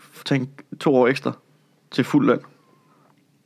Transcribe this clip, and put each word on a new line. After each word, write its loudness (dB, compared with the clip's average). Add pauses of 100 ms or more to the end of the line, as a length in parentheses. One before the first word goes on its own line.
(240)
tænke -4 (280)
to 2
år 4
ekstra -2 (580)
til -2
fuld 0
løn? 2 (1080)